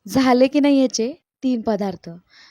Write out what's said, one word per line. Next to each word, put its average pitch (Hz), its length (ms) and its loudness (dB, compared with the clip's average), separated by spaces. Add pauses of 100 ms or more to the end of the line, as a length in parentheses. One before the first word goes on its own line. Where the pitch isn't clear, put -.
झाले 254 400 2
की 277 140 0
नाही 277 220 2
याचे 247 300 -2 (300)
तीन 254 200 -2
पदार्थ. 190 480 -6 (400)